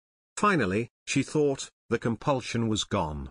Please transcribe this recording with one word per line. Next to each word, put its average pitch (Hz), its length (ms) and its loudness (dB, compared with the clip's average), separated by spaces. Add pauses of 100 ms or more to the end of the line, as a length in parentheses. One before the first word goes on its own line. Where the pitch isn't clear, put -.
(360)
Finally, 117 520 2 (180)
she 135 160 0
thought, 143 480 0 (180)
the 113 120 0
compulsion 117 680 -2
was 107 160 0
gone. 76 480 -4